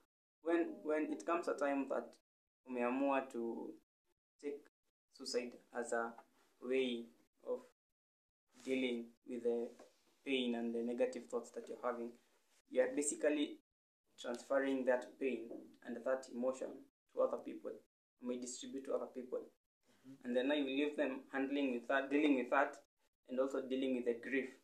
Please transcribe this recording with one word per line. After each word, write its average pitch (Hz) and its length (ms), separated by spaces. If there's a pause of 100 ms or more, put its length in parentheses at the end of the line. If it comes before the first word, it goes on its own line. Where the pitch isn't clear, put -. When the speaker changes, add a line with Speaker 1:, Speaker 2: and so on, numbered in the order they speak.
(420)
Speaker 1:
when, 165 420
when 151 300
it - 120
comes 175 220
a 139 60
time 139 360
that 123 240 (540)
umeamua 131 540 (100)
to 117 380 (720)
take 143 180 (540)
suicide 123 400 (200)
as 120 200
a 117 200 (480)
way 123 440 (420)
of 123 120 (1040)
dealing 127 420 (220)
with 123 160
the 120 260 (560)
pain 127 300
and 117 180
the 117 100
negative 120 460
thoughts 120 220
that 117 160
you're 117 160
having, 117 260 (600)
you're 127 260
basically 147 640 (600)
transferring 135 680
that 123 340
pain 117 300 (360)
and 120 180
that 131 300
emotion 127 360 (440)
to 131 80
other - 160
people. - 340 (500)
You 123 60
may 123 100
distribute 127 480
to - 80
other - 200
people. - 260
Speaker 2:
Mm-hmm. - 840
Speaker 1:
And 123 100
then 127 120
now 147 80
you 143 100
leave 143 320
them 131 240 (100)
handling 135 420
with 120 140
that, 135 220
dealing 147 280
with 120 120
that, - 260 (540)
and 127 100
also 135 220
dealing 131 340
with 120 100
the 117 160
grief 123 280 (140)